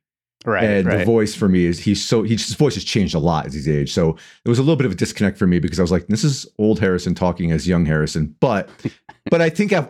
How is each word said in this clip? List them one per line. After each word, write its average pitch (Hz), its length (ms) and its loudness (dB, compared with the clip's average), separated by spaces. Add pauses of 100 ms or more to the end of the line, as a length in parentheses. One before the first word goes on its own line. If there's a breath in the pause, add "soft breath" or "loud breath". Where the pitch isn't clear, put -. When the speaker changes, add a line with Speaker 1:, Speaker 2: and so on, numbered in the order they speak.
(440)
Speaker 1:
Right, 107 200 0
Speaker 2:
And 101 260 2
the 95 60 2
Speaker 1:
right. 90 100 0
Speaker 2:
voice 110 300 2
for 104 120 0
me 90 180 4
is, 85 120 -2
he's 101 260 0
so, 113 200 0
he, 113 80 -2
his 113 220 -2
voice 147 200 2
has 95 80 -8
changed 92 320 -2
a 82 60 0
lot 78 260 0
as 69 80 -10
he's 73 140 -6
aged. 73 240 0
So 80 240 0 (280 loud breath)
it - 40 -2
was 117 100 2
a 135 40 2
little 156 120 2
bit 135 120 0
of 98 60 0
a 87 40 -6
disconnect 104 420 -2
for 98 80 0
me 87 140 2
because - 180 -4
I 95 40 2
was 85 100 0
like, 85 160 -2
"This 107 160 0
is 143 240 -2 (100)
old 107 220 2
Harrison 90 340 0
talking 87 380 -2
as 80 160 -2
young 87 180 2
Harrison." 78 540 -2
But, 110 280 0 (300 loud breath)
Speaker 1:
<laughs> - 320 -18
Speaker 2:
but 170 100 4
I 165 100 2
think 196 220 -2
of 175 180 0